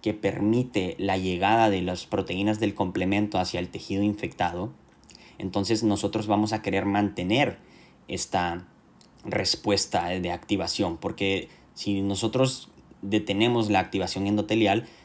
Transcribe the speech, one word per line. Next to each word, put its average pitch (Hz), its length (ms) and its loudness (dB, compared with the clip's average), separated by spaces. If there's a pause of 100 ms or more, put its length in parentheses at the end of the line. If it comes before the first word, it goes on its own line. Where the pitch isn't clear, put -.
que 107 100 -2
permite 107 840 0
la 95 180 0
llegada 98 540 4
de 95 100 2
las 90 240 -4
proteínas 101 560 -2
del 104 140 0
complemento 98 640 0
hacia 92 200 -2
el 90 120 -6
tejido - 320 -4
infectado, 92 680 -2 (680)
entonces 98 440 0
nosotros 104 440 0
vamos 107 260 2
a 107 80 -2
querer 95 240 0
mantener 101 760 2 (480)
esta 87 600 -2 (580)
respuesta 95 840 0
de 90 220 -2
activación, 85 680 -2
porque 95 500 -2 (240)
si 101 300 -2
nosotros 113 640 0 (320)
detenemos 107 720 2
la 95 100 4
activación 92 460 -2
endotelial, 107 600 2 (180)